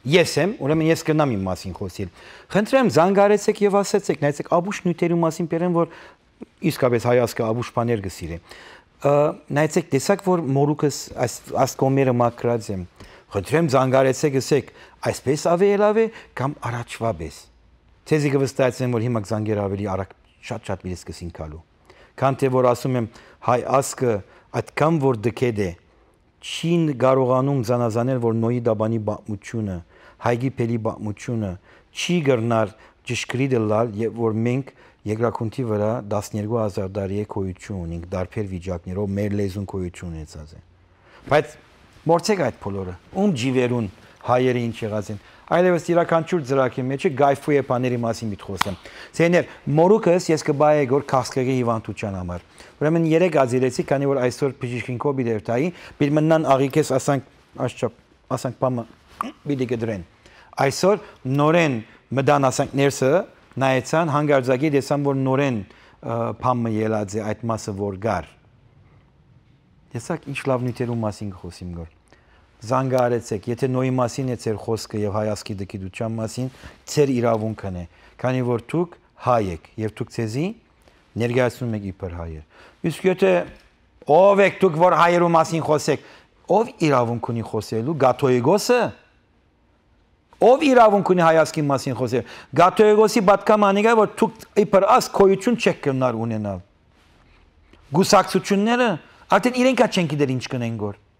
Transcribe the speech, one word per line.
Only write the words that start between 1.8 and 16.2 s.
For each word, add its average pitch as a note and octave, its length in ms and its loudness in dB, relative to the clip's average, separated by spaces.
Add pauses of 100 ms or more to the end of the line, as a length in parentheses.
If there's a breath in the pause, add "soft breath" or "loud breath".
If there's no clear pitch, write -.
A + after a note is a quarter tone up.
Խնդրեմ, A3 420 2
զանգարեցեք G3+ 680 4
և G3+ 200 2
ասեցեք, G3 420 -2
նայեցեք, C#3+ 240 -2 (100)
աբուշ F#3 300 -2
նյութերի E3+ 340 0
մասին D#3+ 300 -2
պերեն, F3 240 0
որ E3 160 0 (800 loud breath)
իսկապես A#2+ 400 0
հայ B2 140 4
ազգը A#2 240 -4
աբուշ A#2 260 -4
բաներ A#2 320 0
կսիրե։ E2 320 -10 (600 loud breath)
Ը, C#3+ 120 2 (460)
նայեցեք, D#3 320 0
տեսակ, F#3 400 0
որ E3+ 120 0 (120)
մորուքս D3 420 0 (280)
այս, - 100 -6 (300)
այս - 180 -8
կոմերը C3+ 380 2
մաքրած A#2+ 520 -2
եմ։ F2+ 140 -8 (480 loud breath)
Խնդրեմ, C3+ 400 0
զանգարեցեք, C3+ 680 2
ասեք, - 320 -2 (380 loud breath)
այսպես C#3+ 400 -4
ավելի G3+ 320 4
լավ G#3+ 180 4
է, A3+ 60 2 (340 loud breath)